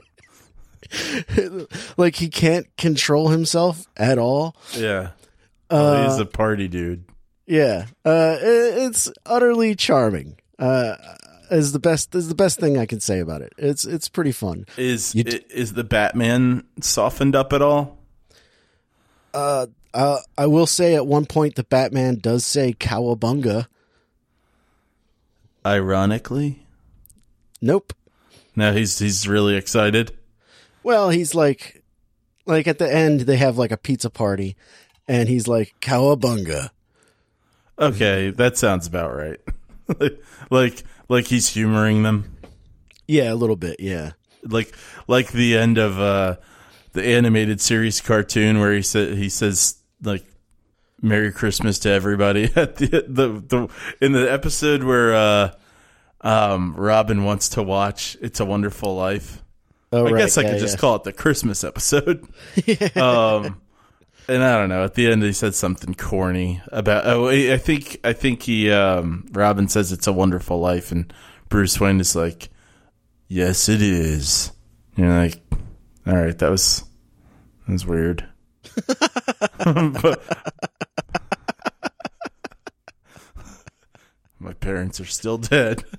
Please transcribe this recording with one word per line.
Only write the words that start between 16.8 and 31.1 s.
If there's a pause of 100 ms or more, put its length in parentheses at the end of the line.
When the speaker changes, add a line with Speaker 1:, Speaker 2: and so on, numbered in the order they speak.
Speaker 2:
softened
up
at
all? (1300)
Speaker 1:
Uh, (260)
uh, (180)
I
will
say
at
one
point
the
Batman
does
say
"Cowabunga." (2000)
Speaker 2:
Ironically? (960)
Speaker 1:
Nope. (640)
Speaker 2:
No,
he's,
he's
really
excited. (680)
Speaker 1:
Well,
he's